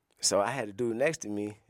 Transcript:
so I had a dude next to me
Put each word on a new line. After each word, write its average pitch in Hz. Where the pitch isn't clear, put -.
so -
I 104
had 123
a 101
dude 117
next 147
to 104
me 104